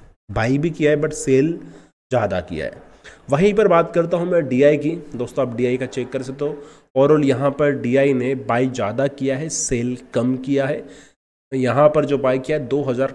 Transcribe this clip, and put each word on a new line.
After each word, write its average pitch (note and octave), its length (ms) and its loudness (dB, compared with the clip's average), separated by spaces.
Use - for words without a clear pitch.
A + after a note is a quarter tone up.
बाई A#2+ 260 0
भी D#3+ 120 0
किया D#3 200 2
है D3 120 2
but D3+ 120 -2
सेल C#3+ 440 2
ज़्यादा G2+ 320 0
किया D2+ 240 -8
है। - 180 -14
वहीं F3+ 240 4
पर G#3 140 4
बात E3+ 260 4
करता E3+ 220 0
हूं E3+ 100 -2
मैं E3+ 220 0
डीआई C#3 280 4
की, D3+ 140 -2
दोस्तों B2 320 -4
आप A#2 100 -8
डीआई B2 200 0
का B2+ 100 -4
चेक B2 240 -8
कर C3+ 120 -6
सकते C3+ 220 -8
हो, D3 120 -6
overall D3 280 6
यहां C3+ 260 2
पर C#3+ 220 0
डीआई C3+ 400 2
ने B2+ 220 -2
बाई A#2+ 240 0
ज़्यादा A#2+ 400 -4
किया C3+ 280 -4
है, D#3 120 -8
सेल B2 480 -4
कम B2 220 0
किया C3+ 300 -2
है। D3 160 -6
यहां C3 360 4
पर D3+ 160 2
जो C#3 140 0
बाई C3 200 0
किया D3+ 200 -4
है C3+ 100 -8
दो C#3 140 0
हज़ार C3 320 -4